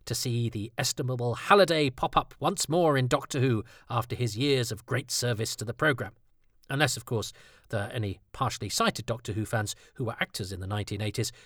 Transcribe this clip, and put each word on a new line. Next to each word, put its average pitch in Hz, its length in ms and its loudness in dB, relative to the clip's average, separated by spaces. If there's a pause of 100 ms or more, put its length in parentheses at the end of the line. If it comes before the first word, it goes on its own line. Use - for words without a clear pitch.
to 117 80 -4
see 117 360 0
the 107 260 -8
estimable 123 600 -2
Halliday 170 520 6
pop - 280 -2
up - 240 2
once 170 280 0
more 156 300 4
in 131 80 2
Doctor 143 320 0
Who 120 260 2 (240)
after 117 280 -2
his 113 200 -2
years 127 360 2
of 107 140 -10
great 120 260 -4
service 113 420 -2
to - 100 -8
the 113 80 -4
programme. 127 420 0 (540)
Unless, 139 280 2
of 123 80 -10
course, 107 280 -4 (360)
there 101 160 -2
are 113 80 -8
any 104 260 -4 (140)
partially 117 360 -4
sighted 220 380 0
Doctor 113 280 -4
Who 107 100 -2
fans 107 320 -2 (180)
who 127 120 -6
were 113 140 -6
actors 98 300 -6
in 95 80 -8
the 92 80 -8
nineteen 104 340 -4
eighties 107 300 -2 (160)